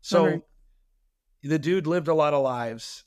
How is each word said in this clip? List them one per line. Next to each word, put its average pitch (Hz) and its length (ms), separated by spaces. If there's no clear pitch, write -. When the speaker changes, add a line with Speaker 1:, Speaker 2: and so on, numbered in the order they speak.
Speaker 1:
So 170 240
Speaker 2:
Mm-hmm. - 1200
Speaker 1:
the 156 100
dude 170 280
lived 170 200
a 165 60
lot 147 200
of 139 100
lives, 120 640